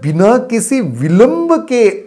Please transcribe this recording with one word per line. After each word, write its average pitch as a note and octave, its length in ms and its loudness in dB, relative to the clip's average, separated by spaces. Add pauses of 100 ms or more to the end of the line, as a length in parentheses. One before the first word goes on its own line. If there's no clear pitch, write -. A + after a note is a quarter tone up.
बिना F3+ 340 2 (100)
किसी A#3+ 340 -2
विलंब G3+ 720 0 (140)
के A#3 400 0